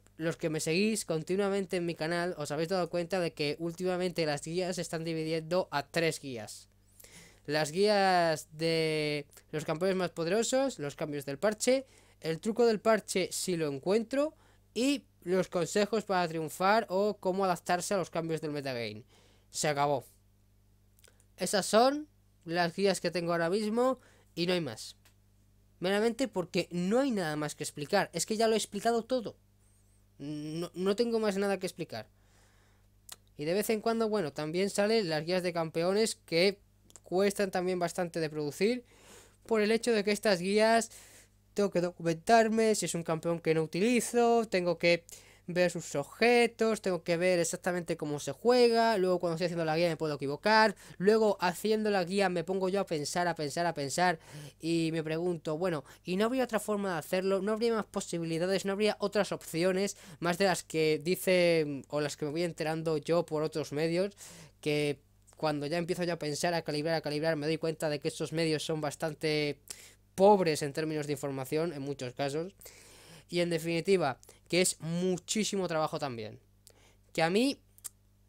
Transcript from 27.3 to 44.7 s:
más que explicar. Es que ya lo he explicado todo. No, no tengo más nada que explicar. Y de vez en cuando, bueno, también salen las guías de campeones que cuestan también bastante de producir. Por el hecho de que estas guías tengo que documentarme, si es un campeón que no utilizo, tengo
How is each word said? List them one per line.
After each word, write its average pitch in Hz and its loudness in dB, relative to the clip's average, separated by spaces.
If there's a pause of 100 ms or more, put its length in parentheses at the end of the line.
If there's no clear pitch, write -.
más 151 -4
que - -10
explicar. 151 -2
Es - -4
que 220 -4
ya 226 2
lo 220 4
he 220 2
explicado 226 -2
todo. 220 -4 (800)
No, 151 -8
no 190 0
tengo 233 4
más 208 2
nada 196 2
que 185 -6
explicar. 131 -8 (1300)
Y 147 -8
de 165 0
vez 208 0
en 214 0
cuando, 226 0
bueno, 202 -2
también 170 -2
salen 208 2
las 156 -2
guías 180 0
de 175 -2
campeones 175 0
que 185 2 (440)
cuestan 196 0
también 180 -2
bastante 175 -4
de 156 -2
producir. 151 -2 (640)
Por 220 2
el 208 2
hecho 226 2
de 208 2
que 208 2
estas 208 2
guías 220 4 (640)
tengo 202 2
que 175 2
documentarme, 214 2
si - -4
es - -4
un 165 -4
campeón 165 -2
que 160 2
no 160 2
utilizo, 233 2
tengo 175 0